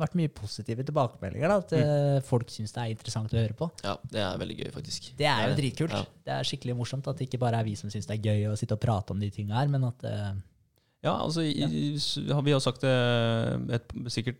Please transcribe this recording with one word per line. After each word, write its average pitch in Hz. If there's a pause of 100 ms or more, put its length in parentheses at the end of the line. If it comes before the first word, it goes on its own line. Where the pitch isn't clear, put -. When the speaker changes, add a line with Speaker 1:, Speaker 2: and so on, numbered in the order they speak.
Speaker 1:
har 156
vært -
mye 160
positive 113
tilbakemeldinger, 147
da, 208
at, 180
Speaker 2:
Mm. 147
Speaker 1:
eh, 131
folk 120
synes -
det -
er 113
interessant -
å 117
høre 110
på. 165 (140)
Speaker 3:
Ja, 202 (140)
det 107
er 95
veldig 87
gøy, -
faktisk. -
Speaker 1:
Det 147
er 135
jo 143
Speaker 3:
Det 143
er -
det. 131
Speaker 1:
dritkult. 165
Speaker 3:
Ja. 101 (200)
Speaker 1:
Det 135
er 135
skikkelig 127
morsomt 135
at 135
det 131
ikke 123
bare 120
er 110
vi 110
som 104
synes 104
det 107
er 107
gøy 104
å 104
sitte 117
og 107
prate 107
om 98
de 101
tingene 104
her, 143
men 135
at, 123
eh, 107 (680)
Speaker 2:
Ja, 160
altså, 165
i, 151
Speaker 1:
Ja. 147
Speaker 2:
i, 151
s-, - (120)
har 139
vi 143
har 135
sagt 123
det 120
et, 117 (180)
sikkert 120